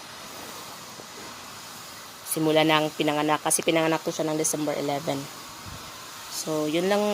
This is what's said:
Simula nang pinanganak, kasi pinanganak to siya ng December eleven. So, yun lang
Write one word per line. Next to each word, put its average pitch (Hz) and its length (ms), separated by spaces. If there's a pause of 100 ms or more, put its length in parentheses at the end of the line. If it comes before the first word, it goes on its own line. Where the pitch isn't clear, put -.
(2250)
Simula 156 400
nang 156 240
pinanganak, 151 480
kasi - 240
pinanganak 160 400
to 170 80
siya 160 160
ng 156 80
December 151 400
eleven. 143 400 (1200)
So, 151 320
yun 170 160
lang 202 160 (100)